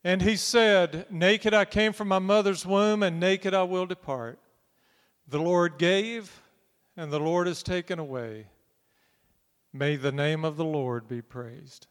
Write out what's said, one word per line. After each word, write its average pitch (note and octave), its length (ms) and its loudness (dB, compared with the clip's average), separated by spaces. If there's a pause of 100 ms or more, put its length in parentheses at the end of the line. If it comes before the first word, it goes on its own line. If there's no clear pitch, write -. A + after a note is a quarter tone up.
And F3+ 180 2
he G#3 140 4
said, F#3+ 720 2
"Naked G#3 420 2
I G#3 120 4
came G#3 280 0
from G#3 160 -6
my F#3+ 120 2
mother's G3 440 2
womb, G#3 380 2
and E3+ 160 0
naked F#3+ 340 0
I F#3+ 120 2
will F#3 200 -2
depart. C3 540 -8 (880)
The D3 140 -4
Lord F3 360 2
gave, G3 640 -2 (560)
and D#3 160 -10
the D3 80 -2
Lord F3 260 2
has F3 160 -6
taken F3+ 360 -6
away. A#2 480 -10 (1300)
May C#3+ 240 -2
the C3+ 160 -2
name D3+ 320 -2
of D3+ 120 -4
the E3 80 -2
Lord B2+ 440 -4
be A#2+ 120 -8
praised." B2 720 -18